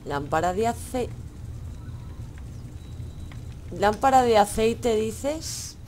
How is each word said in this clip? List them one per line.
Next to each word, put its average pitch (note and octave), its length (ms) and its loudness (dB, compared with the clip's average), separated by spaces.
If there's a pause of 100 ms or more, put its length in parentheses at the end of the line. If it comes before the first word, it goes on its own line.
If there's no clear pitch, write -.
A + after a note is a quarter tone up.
Lámpara D3 500 0
de G#3+ 140 2
ace-, - 440 -4 (2750)
lámpara A#3 460 6
de A#3 120 6
aceite, A3 600 4
dices. A3 800 -4 (120)